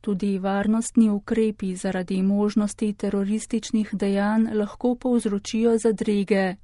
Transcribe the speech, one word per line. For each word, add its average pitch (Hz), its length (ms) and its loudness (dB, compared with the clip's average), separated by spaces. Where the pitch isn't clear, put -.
Tudi 196 380 -2
varnostni 208 680 2
ukrepi 208 640 -2
zaradi 185 460 -4
možnosti 208 720 0
terorističnih 208 1000 -2
dejanj 208 600 0
lahko 214 420 -2
povzročijo 226 840 0
zadrege. 202 880 0